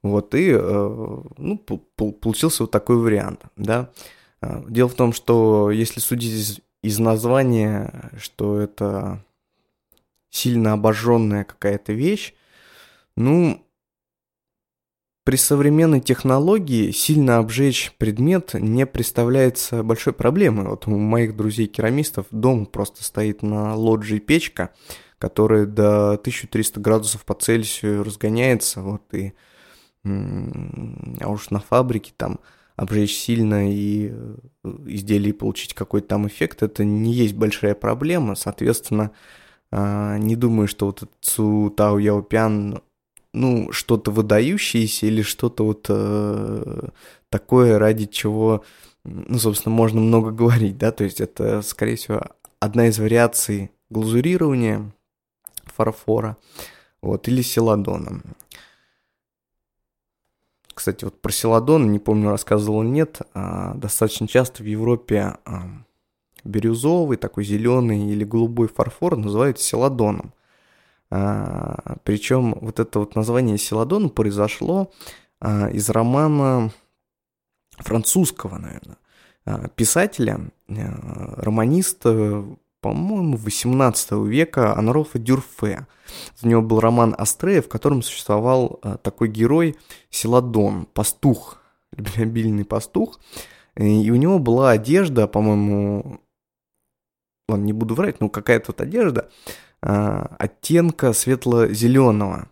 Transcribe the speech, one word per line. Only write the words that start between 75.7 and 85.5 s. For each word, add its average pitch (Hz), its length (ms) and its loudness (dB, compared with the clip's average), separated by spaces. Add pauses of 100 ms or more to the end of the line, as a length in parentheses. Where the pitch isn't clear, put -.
романа 131 800 2 (1080)
французского, 113 800 -2
наверное, - 400 -16 (480)
а, - 220 -6
писателя, 117 720 -2 (300)
а, - 640 -10
романиста, 110 1080 0 (340)
по-моему, 165 580 -2
восемнадцатого 110 880 0
века 120 500 2
Анрофа 120 440 0
Дюрфе. 123 640 -2 (560)